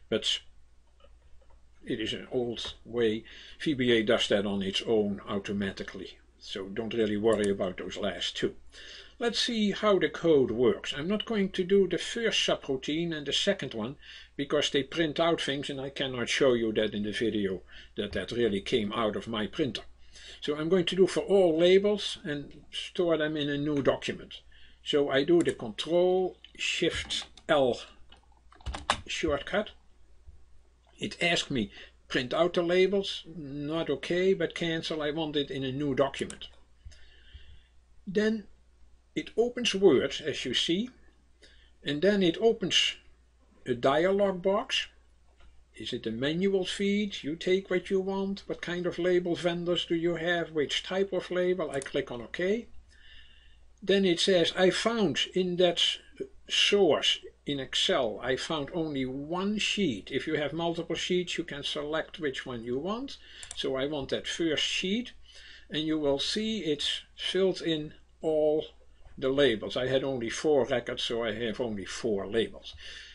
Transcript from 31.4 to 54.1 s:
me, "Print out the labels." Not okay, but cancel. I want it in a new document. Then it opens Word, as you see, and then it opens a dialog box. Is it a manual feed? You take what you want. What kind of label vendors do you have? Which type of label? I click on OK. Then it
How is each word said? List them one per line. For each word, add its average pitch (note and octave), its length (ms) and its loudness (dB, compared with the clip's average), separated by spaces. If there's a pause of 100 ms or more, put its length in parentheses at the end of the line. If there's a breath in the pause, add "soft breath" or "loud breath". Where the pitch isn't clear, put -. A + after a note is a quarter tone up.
me, A2+ 200 -2 (380 loud breath)
"Print B2+ 240 -2
out E3+ 220 2
the F3+ 80 2
labels." F#3 640 2 (120)
Not D3 540 -4
okay, F3+ 420 2
but E3+ 220 0
cancel. E3 480 -2
I D3 80 0
want D3+ 260 -2
it C#3 140 0
in C3+ 120 -4
a C3 100 -4
new C#3 220 -2
document. - 540 0 (1600 soft breath)
Then G#3+ 380 0 (720)
it - 220 -8
opens A#3+ 380 0
Word, D3 500 6
as - 200 -4
you B2 100 -2
see, G3+ 340 0 (920 soft breath)
and D3 180 -4
then G3 220 4
it E3+ 180 4
opens A3 560 2 (680)
a B2+ 80 2
dialog F3+ 640 2
box. G3 460 0 (880)
Is A2 180 -10
it A#2 140 -8
a A2 60 -4
manual F3 520 0
feed? G3+ 580 -2
You D#3 140 -6
take F#3+ 340 0
what F3+ 200 0
you F#3+ 100 2
want. G3 460 -4
What - 140 -8
kind F3 260 -4
of E3+ 120 -2
label F3 360 2
vendors E3+ 520 0
do F3 80 0
you E3 220 0
have? E3 360 -2
Which D3 300 0
type G3 300 -2
of F3+ 180 -4
label? F3+ 400 0
I C#3 100 -2
click C3+ 320 -4
on A#2+ 80 -8
OK. F#3 480 -2 (1120 soft breath)
Then G3 220 2
it E3+ 160 2